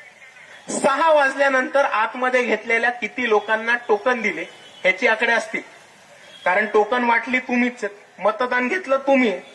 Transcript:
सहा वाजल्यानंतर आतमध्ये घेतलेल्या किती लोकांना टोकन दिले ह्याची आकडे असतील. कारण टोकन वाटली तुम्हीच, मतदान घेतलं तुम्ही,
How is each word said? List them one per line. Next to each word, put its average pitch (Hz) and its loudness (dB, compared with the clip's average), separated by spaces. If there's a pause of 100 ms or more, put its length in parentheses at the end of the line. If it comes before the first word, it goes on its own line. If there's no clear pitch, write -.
(720)
सहा 302 2
वाजल्यानंतर 277 2
आतमध्ये 247 0
घेतलेल्या 226 0
किती 240 -6
लोकांना 220 0 (120)
टोकन 233 0
दिले 180 -4 (380)
ह्याची 185 0
आकडे 233 0
असतील. - -4 (840)
कारण 196 2
टोकन 220 2
वाटली 240 0
तुम्हीच, 247 -2 (340)
मतदान 247 0
घेतलं 269 0
तुम्ही, 254 2 (140)